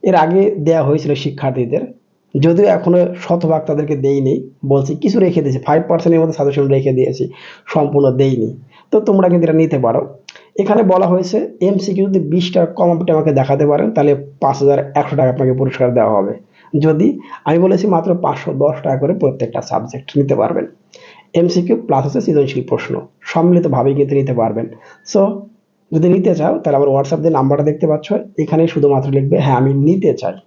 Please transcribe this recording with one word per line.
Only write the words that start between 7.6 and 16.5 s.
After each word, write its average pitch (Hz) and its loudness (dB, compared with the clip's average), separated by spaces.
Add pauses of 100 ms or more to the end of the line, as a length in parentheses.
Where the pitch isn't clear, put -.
সম্পূর্ণ 139 2
দেইনি। 131 0 (340)
তো 214 2
তোমরা 196 2
কিন্তু 175 2
এটা 160 0
নিতে 160 2
পারো। 117 -2 (380)
এখানে 208 2
বলা 185 4
হয়েছে 180 0 (100)
এমসিকিউ 190 0
যদি 190 0
বিশটা 170 0
কম 175 0
আপনি 170 -2
আমাকে 156 2
দেখাতে 139 0
পারেন 143 0
তাহলে 143 2 (260)
পাঁচ 135 0
হাজার 143 0
একশো 147 -2
টাকা 131 2
আপনাকে 131 0
পুরস্কার 127 -2
দেওয়া 107 2
হবে। 101 -2 (440)